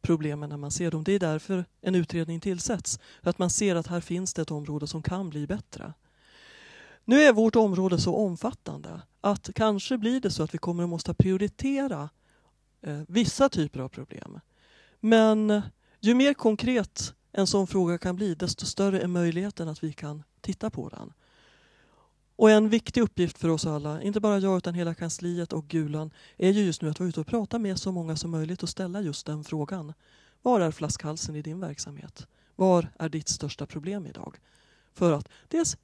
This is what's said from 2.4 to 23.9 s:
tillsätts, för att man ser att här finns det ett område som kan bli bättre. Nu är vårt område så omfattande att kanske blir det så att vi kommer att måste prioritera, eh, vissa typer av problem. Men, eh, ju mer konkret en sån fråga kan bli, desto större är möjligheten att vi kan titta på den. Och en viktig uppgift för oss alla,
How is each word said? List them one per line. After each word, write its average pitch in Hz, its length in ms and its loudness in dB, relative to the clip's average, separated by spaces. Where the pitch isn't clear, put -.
tillsätts, - 600 -4
för 175 80 2
att - 80 -4
man 180 120 2
ser 190 260 2
att 165 100 -2
här 175 140 -4
finns 180 340 -6
det 165 80 -4
ett 151 80 -6
område 147 360 -6
som 156 160 -8
kan 180 280 -4
bli 147 160 -6
bättre. - 460 -10
Nu 254 160 8
är 294 120 10
vårt 220 240 4
område 190 420 4
så 175 180 0
omfattande 170 840 -4
att 202 340 -2
kanske 220 440 0
blir 233 220 0
det 208 100 0
så - 120 -2
att 156 120 -4
vi 170 40 -6
kommer 175 240 -2
att 175 60 0
måste 170 260 -4
prioritera, 202 920 0
eh, 147 260 -8
vissa 233 400 2
typer 151 320 -2
av 131 80 -6
problem. - 520 -16
Men, 220 500 6
eh, 208 120 4
ju 220 140 6
mer 277 200 6
konkret 226 800 0
en 196 140 2
sån 196 200 2
fråga 175 320 0
kan 180 180 -4
bli, 190 180 -2
desto 180 320 -6
större 196 340 0
är - 60 -2
möjligheten 175 640 -2
att 156 160 -8
vi 156 80 -4
kan 151 300 -10
titta 214 300 -4
på - 180 -10
den. - 240 -14
Och 220 140 10
en 214 180 8
viktig 226 320 0
uppgift 180 380 0
för 165 100 0
oss 160 180 0
alla, 151 360 -4